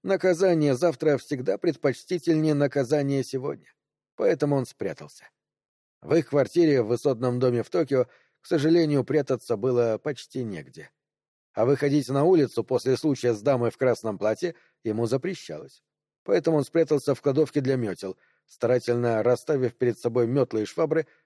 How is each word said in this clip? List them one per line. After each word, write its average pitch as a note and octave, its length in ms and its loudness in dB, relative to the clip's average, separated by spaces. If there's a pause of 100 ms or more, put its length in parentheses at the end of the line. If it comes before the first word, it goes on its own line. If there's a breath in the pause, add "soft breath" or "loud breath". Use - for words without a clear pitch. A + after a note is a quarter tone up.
наказание F3 720 2
завтра D3+ 440 0
всегда D3 400 -4
предпочтительнее D#3 960 0
наказания C#3 720 0
сегодня. C3+ 480 -8 (440)
Поэтому D3 400 2
он B2+ 100 -2
спрятался. - 600 -12 (760)
В - 120 0
их E3 140 0
квартире C#3+ 540 2
в G#2 60 -2
высотном B2 500 -2
доме A#2+ 240 0
в - 80 -10
Токио, C#3 360 0 (340 soft breath)
к - 60 -20
сожалению, D#3 580 2
прятаться C#3 520 -2
было A#2 420 0
почти C3 460 -8
негде. D#2 460 -12 (640)
А G#2+ 120 0
выходить C#3 440 0
на C#3 160 0
улицу D#3+ 400 2
после C3 320 0
случая B2+ 380 0
с G2+ 80 -8
дамой A#2+ 280 2
в - 60 -20
красном A2+ 420 -2
платье D#3+ 360 -2 (300 soft breath)
ему A2+ 220 -2
запрещалось. C3 760 -8 (400)
Поэтому E3 360 2
он C3+ 60 0
спрятался D3+ 500 0
в - 80 -8
кладовке C#3+ 380 0
для C3 160 0
метел — F#2+ 400 -6 (300)
старательно A#2+ 760 0
расставив B2+ 520 0
перед A#2+ 240 0
собой A#2+ 280 0
метлы A#2+ 360 0
и G#2 40 -4
швабры, D#3+ 400 -2 (200 soft breath)